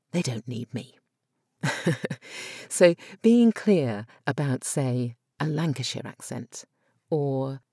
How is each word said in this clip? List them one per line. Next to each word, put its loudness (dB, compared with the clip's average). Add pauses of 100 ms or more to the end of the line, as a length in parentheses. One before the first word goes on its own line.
(120)
they 0
don't -6
need -8
me. -10 (680)
<laughs> 0 (1000)
So 6 (260)
being 8
clear 0 (200)
about, -2
say, -2 (240)
a -2
Lancashire -4
accent, -12 (460)
or -2 (140)